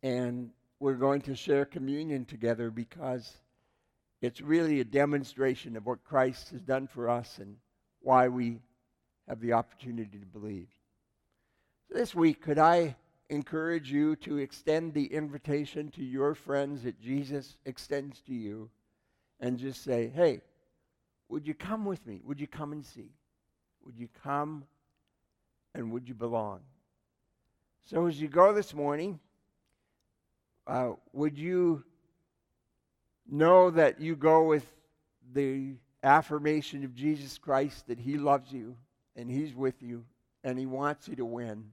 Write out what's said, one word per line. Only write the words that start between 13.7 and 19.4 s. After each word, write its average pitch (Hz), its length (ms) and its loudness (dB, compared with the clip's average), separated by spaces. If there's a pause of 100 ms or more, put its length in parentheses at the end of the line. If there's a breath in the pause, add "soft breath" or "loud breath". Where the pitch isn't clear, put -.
you 151 260 2
to 147 200 -6
extend 156 560 -2
the 147 200 -2
invitation 147 800 -4
to - 140 -10
your 135 300 0
friends 139 480 -4
that 117 180 -8
Jesus 135 640 -6
extends 139 560 -8
to 135 120 -12
you 110 360 -10 (720)